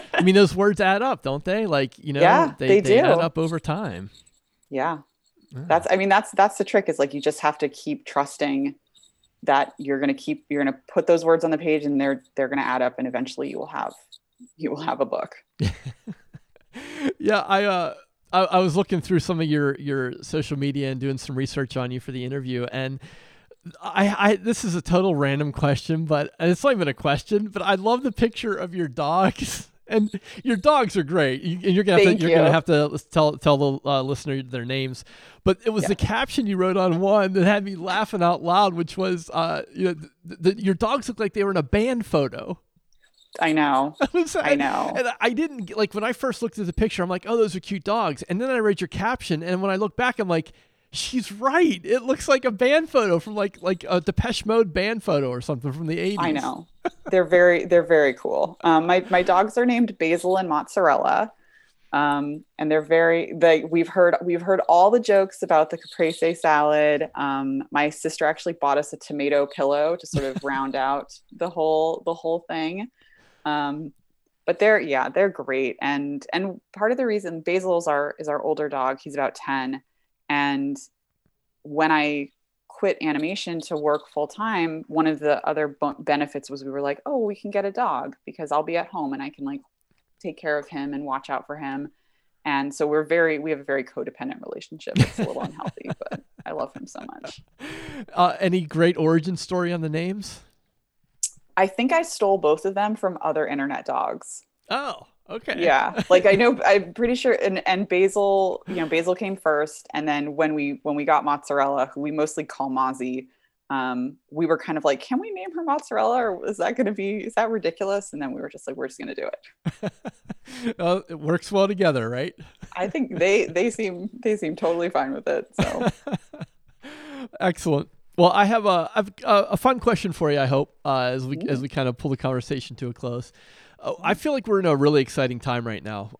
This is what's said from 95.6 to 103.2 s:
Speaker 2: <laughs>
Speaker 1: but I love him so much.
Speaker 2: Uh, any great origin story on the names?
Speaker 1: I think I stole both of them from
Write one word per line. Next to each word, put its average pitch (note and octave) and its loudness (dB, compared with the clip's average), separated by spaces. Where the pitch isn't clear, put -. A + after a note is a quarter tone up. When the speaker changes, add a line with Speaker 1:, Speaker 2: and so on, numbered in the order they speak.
Speaker 2:
<laughs> - -10
Speaker 1:
but - -10
I - -10
love D3 -6
him - -14
so - -16
much. - -16
Speaker 2:
Uh, F3+ 2
any F#3 2
great E3 2
origin E3 2
story F3 -4
on E3 -4
the D#3+ -4
names? F3+ -8
Speaker 1:
I F#3+ 4
think A#3+ -2
I E4+ 4
stole G3+ 0
both D#3 2
of G3 -4
them G#3 -2
from G3 -4